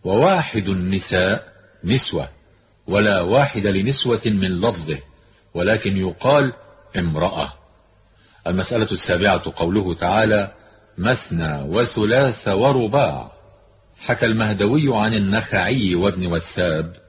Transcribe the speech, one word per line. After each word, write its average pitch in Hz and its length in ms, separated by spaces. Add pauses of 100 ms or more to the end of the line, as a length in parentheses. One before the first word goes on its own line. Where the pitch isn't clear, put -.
وواحد 120 640
النساء 92 840 (300)
نسوة، 85 460 (580)
ولا 101 340
واحد 110 460
لنسوة 110 580
من 95 360
لفظه، 82 360 (560)
ولكن 98 440
يقال 123 560 (440)
امرأة. 82 560 (960)
المسألة 98 440
السابعة 90 640
قوله 92 380
تعالى: 104 580 (460)
"مثنى 85 640
وثلاث 113 840
ورباع"، 107 920 (600)
حكى 123 260
المهدوي 113 720
عن 110 160
النخعي 101 840
وابن 90 320
وثاب 82 680 (140)